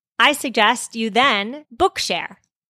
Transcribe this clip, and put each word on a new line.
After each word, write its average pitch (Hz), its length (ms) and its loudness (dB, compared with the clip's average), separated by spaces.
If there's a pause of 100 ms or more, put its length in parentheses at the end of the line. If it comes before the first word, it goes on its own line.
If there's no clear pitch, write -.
(180)
I 262 160 4
suggest 233 640 0
you 226 160 -4
then 240 580 0
book 381 300 -2
share. - 420 -6 (280)